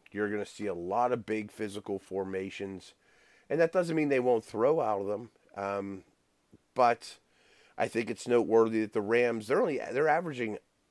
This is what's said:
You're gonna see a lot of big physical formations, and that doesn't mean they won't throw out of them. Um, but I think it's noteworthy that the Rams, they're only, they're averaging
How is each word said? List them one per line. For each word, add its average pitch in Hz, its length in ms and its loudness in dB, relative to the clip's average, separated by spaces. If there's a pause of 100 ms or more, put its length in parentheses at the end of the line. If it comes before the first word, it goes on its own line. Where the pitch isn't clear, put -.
(120)
You're 104 180 -2
gonna 104 160 -4
see 101 220 -8
a 98 60 -2
lot 98 380 0
of 120 140 -2
big 107 260 -4
physical 101 480 -6
formations, 95 920 -6 (560)
and 151 100 0
that 165 120 4
doesn't 170 240 0
mean 151 140 2
they 135 100 4
won't 123 260 2
throw 139 360 2
out 107 200 0
of 98 60 -4
them. 104 220 -6 (260)
Um, 98 480 -4 (720)
but 120 440 2 (600)
I 113 100 0
think 113 220 -2
it's 117 180 -8
noteworthy 113 540 4
that 107 120 -4
the 113 80 0
Rams, 113 460 0
they're 151 140 2
only, 156 180 -2 (120)
they're 143 160 0
averaging 147 500 -2 (340)